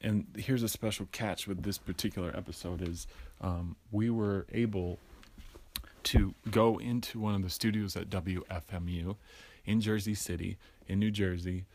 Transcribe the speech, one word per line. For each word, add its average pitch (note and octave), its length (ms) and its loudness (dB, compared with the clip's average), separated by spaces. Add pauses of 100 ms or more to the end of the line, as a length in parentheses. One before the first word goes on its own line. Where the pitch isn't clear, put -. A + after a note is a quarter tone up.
and G#2 260 0 (100)
here's A#2+ 280 0
a A2 40 0
special G#2+ 440 -2
catch G#2 340 -2
with F#2 160 -4
this G2 160 -2
particular F2+ 560 -2
episode F2+ 480 -6
is, E2+ 240 -4 (340)
um, F2 360 -2 (160)
we A2 180 4
were G2+ 420 2
able G2+ 460 0 (1080)
to G2+ 300 6 (160)
go A2 280 8
into A#2+ 420 -2
one G#2+ 140 2
of G2 80 4
the F2+ 80 0
studios G#2 440 0
at F#2 160 -6
W F2+ 400 0
F F2+ 220 -6
M F2 160 -4
U F2 280 -2 (480)
in A2 160 4
Jersey G#2+ 340 0
City, F2+ 440 -4 (300)
in F#2+ 100 2
New G#2+ 140 4
Jersey, F#2 600 0